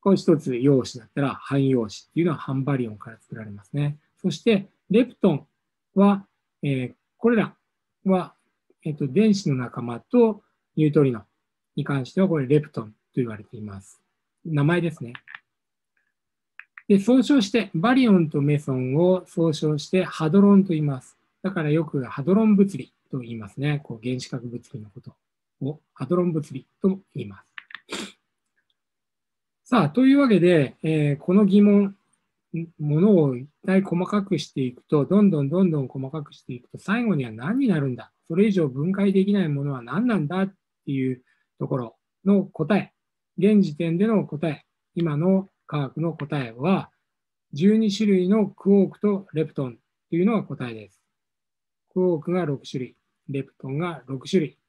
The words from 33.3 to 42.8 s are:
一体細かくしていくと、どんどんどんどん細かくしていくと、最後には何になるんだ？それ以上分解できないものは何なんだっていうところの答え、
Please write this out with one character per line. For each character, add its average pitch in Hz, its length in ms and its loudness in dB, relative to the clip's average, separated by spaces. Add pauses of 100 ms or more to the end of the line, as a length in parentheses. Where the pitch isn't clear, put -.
一 127 100 -12 (200)
体 190 160 2
細 175 240 -4
か 202 180 -2
く 185 160 -2
し - 120 -12
て 151 100 -6
い 123 120 -4
く - 100 -20
と、 147 200 0
ど 190 180 4
ん 202 80 6
ど 151 140 0
ん 139 60 -2
ど 175 160 0
ん 175 40 2
ど 151 120 -2
ん 123 80 -6
細 131 220 -10
か 156 120 -10
く - 100 -20
し - 100 -20
て 135 100 -14
い 123 80 -14
く - 80 -20
と、 - 80 -20
最 233 260 -4
後 208 120 0
に 135 100 -2
は 113 60 -12
何 151 280 -6
に 277 80 0
な 180 100 2
る 139 100 -2
ん 123 100 -6
だ？ - 160 -20 (160)
そ 165 60 -4
れ 202 120 2
以 202 60 0
上 160 160 0
分 143 240 -4
解 196 180 0
で 190 140 2
き 202 80 0
な 196 100 0
い 160 60 -2
も 143 160 -4
の 143 80 -4
は 127 80 -10
何 151 260 -4
な 226 80 0
ん 151 120 -2
だ 185 160 -2
っ 196 100 -6 (320)
て 147 80 -6
い 131 180 -2
う 123 100 -10 (380)
と 139 80 -6
こ 143 80 -4
ろ 120 220 -8 (260)
の 196 220 2
答 165 320 -2
え、 - 160 -4 (440)